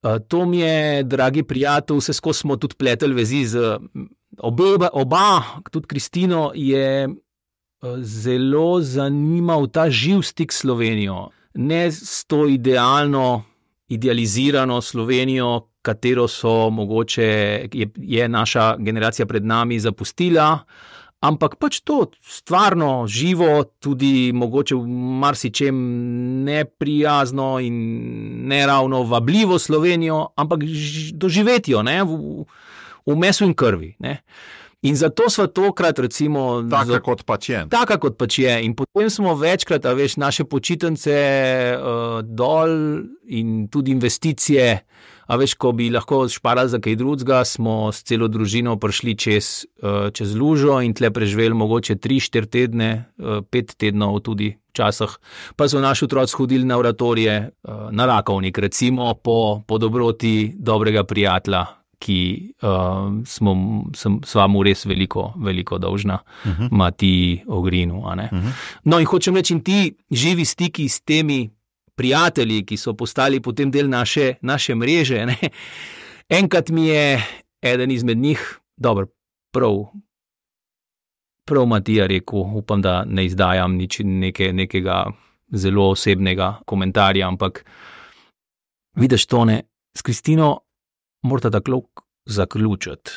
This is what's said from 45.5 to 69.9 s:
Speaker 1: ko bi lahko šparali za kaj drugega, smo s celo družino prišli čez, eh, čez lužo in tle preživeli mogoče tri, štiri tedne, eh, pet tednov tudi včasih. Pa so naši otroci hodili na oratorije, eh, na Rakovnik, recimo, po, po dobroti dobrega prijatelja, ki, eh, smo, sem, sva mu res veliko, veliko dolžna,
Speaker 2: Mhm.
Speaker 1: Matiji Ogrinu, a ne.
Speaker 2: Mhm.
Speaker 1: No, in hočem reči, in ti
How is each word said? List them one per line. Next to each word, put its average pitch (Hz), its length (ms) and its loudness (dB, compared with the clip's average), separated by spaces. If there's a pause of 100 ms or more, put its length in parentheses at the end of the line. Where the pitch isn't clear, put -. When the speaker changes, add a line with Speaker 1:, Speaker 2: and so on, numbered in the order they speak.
Speaker 1:
ko 127 160 0
bi 117 180 -2
lahko 120 360 0
šparali 123 440 0
za 120 100 -2
kaj 110 180 0
drugega, 131 460 0
smo 110 480 -2
s - 120 -10
celo 113 240 0
družino 110 480 0
prišli 107 400 -2
čez, 104 360 0 (240)
eh, 101 340 -4
čez 104 240 -6
lužo 139 460 4
in 117 160 0
tle 113 160 2
preživeli 110 440 2
mogoče 110 420 0
tri, 131 220 0
štiri 113 300 -2
tedne, 117 400 0 (240)
eh, 104 300 -6
pet 123 320 -4
tednov 104 460 0
tudi 104 280 -4 (180)
včasih. 107 460 -2 (400)
Pa 143 160 0
so 139 100 0
naši 135 260 0
otroci 131 300 0
hodili 127 300 0
na 123 140 0
oratorije, 117 560 0
eh, 104 160 -4 (380)
na 113 180 -2
Rakovnik, 98 520 0
recimo, 120 560 0
po, 110 460 0
po 110 160 -4
dobroti 110 760 0
dobrega 107 520 0
prijatelja, 95 600 0 (300)
ki, 95 220 -2 (360)
eh, - 120 -6 (560)
smo, 107 300 0 (380)
sem, - 320 -2
sva 101 240 2
mu 98 160 4
res 98 220 2
veliko, 95 500 -2
veliko 92 440 -4
dolžna, 95 400 -2 (220)
Speaker 2:
Mhm. 101 280 -2
Speaker 1:
Matiji 90 760 2
Ogrinu, 90 580 -2
a 90 120 -8
ne. 101 140 -8
Speaker 2:
Mhm. 95 200 -2 (340)
Speaker 1:
No, 165 160 4
in 160 80 4
hočem 185 300 0
reči, 180 160 0
in 165 80 0
ti 190 180 0 (280)